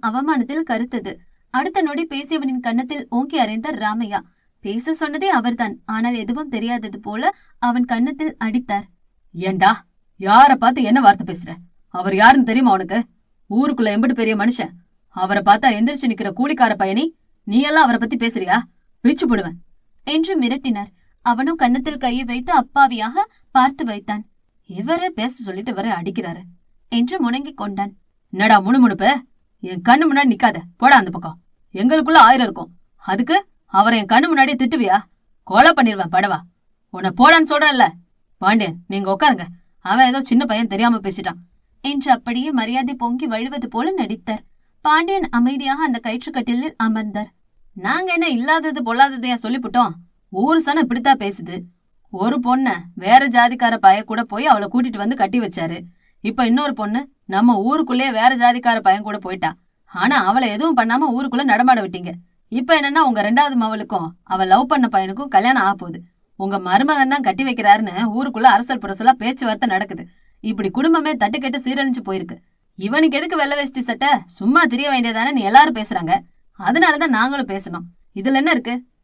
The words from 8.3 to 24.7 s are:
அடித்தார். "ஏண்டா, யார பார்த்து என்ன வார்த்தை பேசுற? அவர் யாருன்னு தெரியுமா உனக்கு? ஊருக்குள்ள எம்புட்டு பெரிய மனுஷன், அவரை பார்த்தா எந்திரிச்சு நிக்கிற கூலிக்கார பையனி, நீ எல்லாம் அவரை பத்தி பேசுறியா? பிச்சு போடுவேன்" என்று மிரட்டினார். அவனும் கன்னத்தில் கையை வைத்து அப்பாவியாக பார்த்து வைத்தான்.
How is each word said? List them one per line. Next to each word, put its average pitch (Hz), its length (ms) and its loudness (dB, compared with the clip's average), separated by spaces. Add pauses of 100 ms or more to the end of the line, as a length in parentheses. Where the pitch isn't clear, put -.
அடித்தார். 220 480 -4 (480)
"ஏண்டா, 190 380 2 (480)
யார 226 340 8
பார்த்து 254 280 2
என்ன 233 180 2
வார்த்தை 202 260 4
பேசுற? 175 260 -12 (420)
அவர் 185 220 -2
யாருன்னு 240 320 6
தெரியுமா 240 240 2
உனக்கு? 190 260 -2 (520)
ஊருக்குள்ள 240 400 0
எம்புட்டு 226 260 0
பெரிய 220 200 0
மனுஷன், 220 360 -2 (440)
அவரை 185 260 0
பார்த்தா 214 300 4
எந்திரிச்சு 247 380 -2
நிக்கிற 214 220 -4
கூலிக்கார 247 420 0
பையனி, 196 300 -2 (420)
நீ 208 160 0
எல்லாம் 311 240 2
அவரை 240 140 0
பத்தி 233 160 -4
பேசுறியா? 226 400 -2 (480)
பிச்சு 285 220 0
போடுவேன்" 185 320 -2 (480)
என்று 320 300 -2
மிரட்டினார். 247 540 -4 (340)
அவனும் 262 360 -2
கன்னத்தில் 262 400 0
கையை 254 240 -4
வைத்து 254 300 -6
அப்பாவியாக 285 720 0 (300)
பார்த்து 269 300 2
வைத்தான். 208 380 -8 (480)